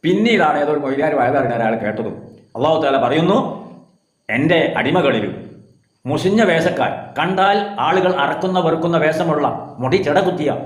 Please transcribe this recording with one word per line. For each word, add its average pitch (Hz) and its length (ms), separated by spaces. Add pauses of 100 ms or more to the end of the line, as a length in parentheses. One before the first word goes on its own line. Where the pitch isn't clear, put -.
പിന്നീടാണ് 185 580
ഏതോ 147 100
ഒരു 143 80
മൊയ്ലാർ 139 360
വയലറിഞ്ഞ 127 400
ഒരാൾ 113 200
കേട്ടതും 107 400 (400)
അള്ളാഹു 156 280
തആല 135 220
പറയുന്നു, 165 320 (920)
"എൻ്റെ 147 480
അടിമകളിൽ 131 480 (800)
മുഷിഞ്ഞ 185 380
വേഷക്കാർ, 165 480 (280)
കണ്ടാൽ 190 600
ആളുകൾ 180 320 (120)
അറക്കുന്ന 180 360
വെറുക്കുന്ന 165 380
വേഷമുള്ള 151 840
മുടി 131 180
ചെട 175 220
കുത്തിയ 175 320 (140)